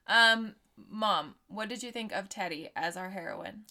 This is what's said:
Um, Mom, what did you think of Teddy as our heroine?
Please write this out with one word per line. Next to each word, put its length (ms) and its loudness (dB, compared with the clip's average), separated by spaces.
Um, 480 6
Mom, 460 0
what 220 -6
did 140 -8
you 80 -10
think 200 -8
of 180 -4
Teddy 460 -6
as 220 -2
our 120 -6
heroine? 600 -10